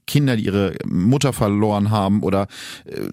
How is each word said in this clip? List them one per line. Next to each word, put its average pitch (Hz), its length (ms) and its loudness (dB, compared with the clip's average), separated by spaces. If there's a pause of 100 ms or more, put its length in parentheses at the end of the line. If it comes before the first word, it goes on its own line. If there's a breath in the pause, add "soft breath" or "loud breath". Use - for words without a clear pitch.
Kinder, 139 280 2
die 107 100 -2
ihre 98 280 0 (100)
Mutter 123 480 2
verloren 104 600 0
haben 104 320 2
oder, 95 240 0 (360 loud breath)
äh, - 180 -10 (100)